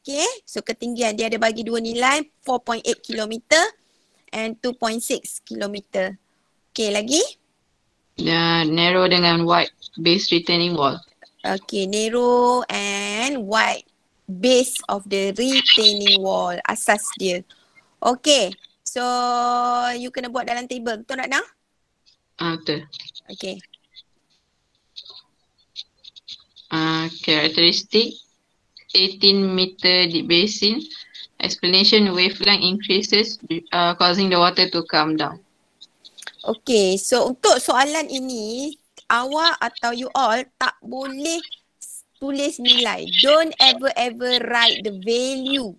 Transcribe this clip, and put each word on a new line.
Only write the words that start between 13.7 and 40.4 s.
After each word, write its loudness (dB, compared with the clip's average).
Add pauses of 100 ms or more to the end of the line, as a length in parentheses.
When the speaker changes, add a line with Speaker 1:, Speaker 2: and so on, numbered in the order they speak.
Speaker 1:
base 2 (100)
of -4
the -2
retaining 2
wall, -2
asas 0 (140)
dia. -2 (540)
Okey, 2 (280)
so -8 (920)
you -10
kena -8
buat -4
dalam -6
table, -6
betul, -10
Ratna? 0 (1000)
Speaker 2:
Ah, -2
betul. -6 (440)
Speaker 1:
Okey. -12 (3000)
Speaker 2:
Ah, -2 (160)
characteristic, 0 (800)
eighteen 2
meter 2
deep -4
basin. 0 (600)
Explanation, 4
wavelength 2
increases, 0 (400)
uh, 4
causing 2
the 4
water 4
to -2
come 0
down. -6 (1040)
Speaker 1:
Okey, 2
so 0
untuk 4
soalan 0
ini, -8 (320)
awak 0
atau -2
you -6
all 2 (160)